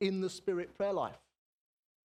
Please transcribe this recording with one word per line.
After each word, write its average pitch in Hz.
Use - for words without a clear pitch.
in 190
the 185
Spirit 175
prayer 202
life. 135